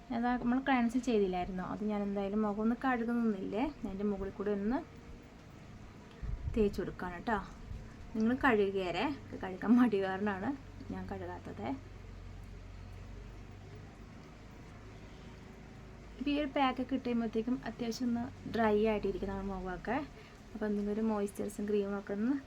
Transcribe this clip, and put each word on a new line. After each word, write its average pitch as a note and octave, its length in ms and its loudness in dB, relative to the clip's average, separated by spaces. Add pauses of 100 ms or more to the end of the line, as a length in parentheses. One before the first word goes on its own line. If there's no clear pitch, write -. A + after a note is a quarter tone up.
(160)
അതാ A#3+ 140 2 (100)
നമ്മൾ B3 260 4
ക്ലെൻസിങ് A#3+ 420 4
ചെയ്തില്ലായിരുന്നോ, F#3 640 2
അത് F#3+ 160 -4
ഞാൻ G#3 160 0
എന്തായാലും G3+ 400 0
മുഖം G#3 180 0
ഒന്ന് A#3 200 4
കഴുകുന്നില്ലേ, A3+ 800 2 (220)
അതിൻ്റെ G3 260 -2
മുകളിൽ G3 280 -2
കൂടെ G3+ 180 0
ഒന്ന് G#3+ 220 2 (1800)
തേച്ച് G#3 240 6
കൊടുക്കുകയാണ് F3+ 380 -4
കേട്ടോ. G3+ 200 0 (800)
നിങ്ങൾ A3+ 280 4
കഴുകിയേരെ, G3 600 4 (220)
ഇത് - 180 -8
കഴുകാൻ F#3+ 340 2
മടി A3 260 8
കാരണമാണ് G3 460 0 (440)
ഞാൻ F#3 180 -4
കഴുകാത്തത്. F3+ 540 -6 (4000)
ഇപ്പം C#4 160 0
ഈ - 80 4
ഒരു D4 160 0
പാക്കൊക്കെ C4 400 4
ഇട്ട് B3+ 80 -6
കഴിയുമ്പോഴത്തേക്കും A#3 500 2 (140)
അത്യാവശ്യം A#3 400 -2
ഒന്ന് A#3 160 2 (300)
ഡ്രൈ G#3+ 200 8 (160)
ആയിട്ടിരിക്കും G3 400 0
നമ്മുടെ G3 220 -2
മുഖമൊക്കെ. F#3 440 -2 (540)
അപ്പോൾ G#3+ 160 -2
എന്തെങ്കിലും G#3 280 0
ഒരു A3 60 2 (100)
മോയ്സ്ചറൈസിങ് G#3 600 -2
ക്രീമൊക്കെ G3+ 460 0
ഒന്ന് B3 180 4 (100)